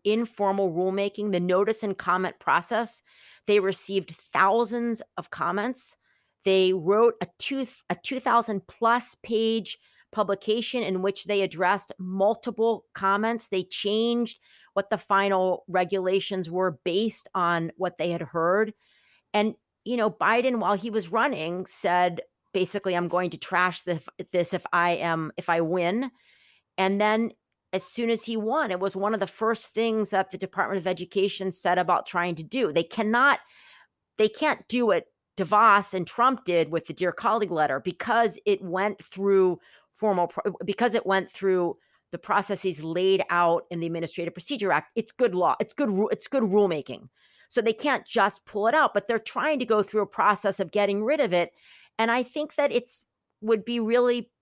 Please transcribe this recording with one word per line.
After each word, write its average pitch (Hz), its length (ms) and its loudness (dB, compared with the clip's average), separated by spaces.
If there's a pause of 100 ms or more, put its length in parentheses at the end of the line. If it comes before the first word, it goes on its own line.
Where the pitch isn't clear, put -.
informal 202 640 0
rulemaking, 196 640 -2
the 175 80 2
notice 190 420 2
and 202 140 -4
comment 185 420 0
process. 214 640 0 (440)
They 208 140 6
received 190 520 -2
thousands 226 920 0 (160)
of - 140 -12
comments. 208 640 -4 (480)
They 190 260 4
wrote 202 500 4
a 180 60 -4 (100)
two, 269 280 -4 (240)
a 180 120 -2
two 262 200 -6
thousand 226 460 0
plus 233 540 0
page 226 560 -2 (340)
publication 214 680 -2
in 185 200 -2
which 196 240 -4
they 202 160 0
addressed 180 580 -2
multiple 202 840 0 (100)
comments. 214 540 0
They 185 140 -2
changed 226 760 -2 (340)
what 196 160 -2
the 208 80 -2
final 196 720 0
regulations 185 800 0
were 180 360 -2
based 208 500 -2
on 170 400 0
what 180 220 -4
they 175 120 -2
had 170 120 -4
heard. 180 520 0 (600)
And, 208 200 2 (320)
you 240 120 -4
know, 214 120 2
Biden, 233 500 2
while 196 160 2
he 196 140 -6
was 202 220 -4
running, 180 540 -2
said, 180 560 0 (320)
basically, 185 420 -2
"I'm 175 140 0
going 180 220 0
to 156 60 -12
trash 180 440 0
this, 165 260 -6 (240)
this 175 220 0
if 180 180 -4
I 175 200 2
am, 160 440 -2
if - 140 -10
I 170 100 2
win." 180 500 0 (680)
And 196 240 2
then 214 320 0 (400)
as 190 100 -2
soon 233 260 -2
as 226 140 0
he 233 140 -4
won, 226 340 -2
it 180 80 -2
was 196 160 -2
one 202 180 0
of 214 60 -2
the 190 80 -2
first - 460 -4
things 220 380 -2
that 190 200 0
the 196 60 -12
Department 185 420 -4
of 170 80 -6
Education 190 640 -2
said 175 260 0
about 180 280 2
trying 175 300 -2
to 156 80 -10
do. 208 280 -2
They 160 120 2
cannot, 233 580 2 (760)
they 214 120 4
can't 294 400 -2
do 240 160 0
what 185 200 2 (300)
DeVos 202 580 4
and 180 140 -4
Trump 254 380 2
did 165 260 2
with 160 160 -4
the 160 60 -10
Dear 175 180 -2
Colleague 208 400 -2
letter 143 300 0
because 220 640 0
it 202 160 2
went 196 420 -4
through 190 560 2 (320)
formal 190 360 0
pro-, - 360 -6
because 208 320 0
it - 100 0
went 190 240 0
through 185 460 0 (360)
the 175 60 -10
processes 185 640 -2
laid 180 480 2
out 175 400 4
in 170 120 -6
the 170 60 -4
Administrative 165 460 -4
Procedure 202 380 -2
Act. 151 240 0
It's 220 160 -4
good 226 240 2
law. 175 240 2
It's - 140 -4
good 277 160 0
ru-, 202 200 2
it's - 200 -4
good 220 140 2
rulemaking. 180 640 0 (400)
So 247 120 0
they 226 120 2
can't 277 340 -2
just 202 380 0
pull 208 220 -2
it 240 60 4
out, 302 200 4
but 202 140 -2
they're 226 120 0
trying 269 400 -2
to 240 60 -2
go 214 180 2
through 208 180 0
a 196 60 -2
process 196 540 0
of 180 100 -4
getting 202 320 0
rid 294 160 0
of 214 140 2
it. 175 180 2 (460)
And 226 120 0
I 247 140 2
think 302 320 -6
that 285 160 2
it's, - 320 -4 (380)
would 220 220 0
be 240 160 -4
really 240 500 2 (120)